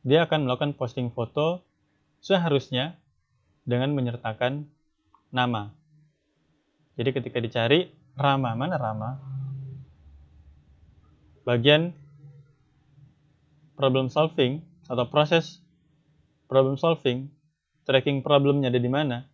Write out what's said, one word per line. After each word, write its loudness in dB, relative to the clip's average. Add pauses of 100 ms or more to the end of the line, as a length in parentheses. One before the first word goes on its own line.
dia 2
akan 0
melakukan -2
posting -6
foto -4 (560)
seharusnya -2 (640)
dengan 0
menyertakan -4 (640)
nama. -2 (1300)
Jadi 0
ketika -4
dicari 0 (280)
Rama, 0
mana -4
Rama? -6 (2250)
Bagian 4 (1800)
problem 0
solving 0 (240)
atau -2
proses 0 (840)
problem 4
solving, -2 (560)
tracking 2
problemnya 4
ada 2
di 0
mana -2